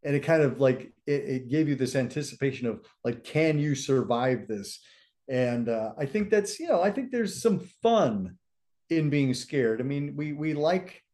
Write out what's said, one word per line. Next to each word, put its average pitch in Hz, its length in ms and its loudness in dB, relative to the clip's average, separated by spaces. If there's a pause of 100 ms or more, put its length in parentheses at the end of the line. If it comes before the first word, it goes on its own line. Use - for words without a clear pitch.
And 143 120 0
it 143 40 4
kind 160 240 4
of, 123 160 0
like, 131 320 2 (160)
it, 143 160 0
it 131 260 -4
gave 147 200 2
you 143 60 0
this 127 200 -2
anticipation 135 720 -2
of, 110 180 -6 (180)
like, 120 200 -4
can 156 340 2
you 147 160 0
survive 123 760 0
this? 101 320 -8 (500)
And, 120 400 0
uh, 110 280 -2
I 147 80 -2
think 208 240 -2
that's, 208 300 0
you 320 80 -8
know, 226 140 4
I 202 100 2
think 262 180 -6
there's 226 320 -4
some 220 180 2 (220)
fun 127 560 2 (520)
in 160 200 2
being 139 240 2
scared. 120 460 0
I 127 40 -2
mean, 143 320 -4
we, 147 180 -6
we 151 200 -4
like 170 480 -2 (120)